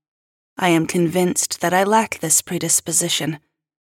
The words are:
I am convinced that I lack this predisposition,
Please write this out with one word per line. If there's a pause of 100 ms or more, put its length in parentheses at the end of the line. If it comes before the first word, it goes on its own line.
(560)
I
am
convinced
that
I
lack
this
predisposition, (600)